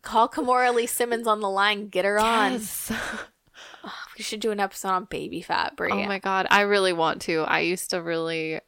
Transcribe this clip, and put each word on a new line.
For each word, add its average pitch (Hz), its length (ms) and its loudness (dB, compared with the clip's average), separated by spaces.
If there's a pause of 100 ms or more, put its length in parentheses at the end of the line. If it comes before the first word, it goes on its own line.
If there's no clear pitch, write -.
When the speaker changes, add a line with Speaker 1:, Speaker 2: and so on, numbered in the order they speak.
Speaker 1:
call 233 260 4
Kimora 247 460 2
Lee 233 100 2
Simmons 240 400 -2
on 214 140 2
the 208 100 -2
line. 202 380 2
Get 190 180 0
her 208 140 2
on. 220 320 4
Speaker 2:
Yes. - 460 -6
<laughs> - 40 -6 (840)
Speaker 1:
Oh, - 100 -14 (240)
we - 60 -12
should - 180 -6
do 226 100 2
an 208 80 -2
episode 196 300 -2
on 185 160 0
Baby 170 360 -8
Phat, - 360 0
Bria. - 160 -2
Speaker 2:
Oh 196 120 0
my 196 140 -2
God. 190 320 0
I 202 100 8
really 202 320 2
want 165 300 0
to. 165 180 0
I 160 200 0
used 170 300 -2
to 180 100 -2
really 165 680 -4